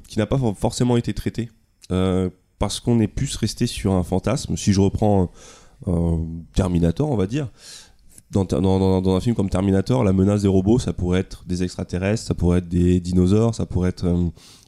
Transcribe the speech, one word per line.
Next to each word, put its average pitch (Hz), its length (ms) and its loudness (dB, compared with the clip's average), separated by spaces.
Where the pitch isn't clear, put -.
qui - 100 -6
n'a - 80 0
pas 139 120 0
for-, 113 200 0
forcément 123 380 0
été 113 160 -2
traité, 113 360 -6
euh, 92 360 0
parce 104 220 -4
qu'on 120 200 0
est 104 80 2
plus - 280 -6
resté - 300 -4
sur - 260 -2
un 92 100 2
fantasme. 95 540 -2
Si - 160 0
je 95 80 4
reprends, 98 500 2
euh, 85 280 0
Terminator, 90 560 0
on 127 60 -2
va 95 100 0
dire, 123 220 -6
dans, 98 120 2
dans, 78 160 -2
dans, 95 400 2
dans 92 140 2
un 92 60 2
film 117 160 0
comme 98 140 -2
Terminator, 95 520 2
la 98 100 4
menace 98 300 4
des 101 60 4
robots, 98 320 4
ça 87 120 -4
pourrait 90 280 0
être - 260 -10
des 90 160 -4
extraterrestres, 92 600 -4
ça - 100 -2
pourrait 87 240 2
être 87 100 -4
des 90 300 2
dinosaures, 92 560 2
ça 82 120 -6
pourrait 90 240 0
être, - 160 -8
euh, 87 180 2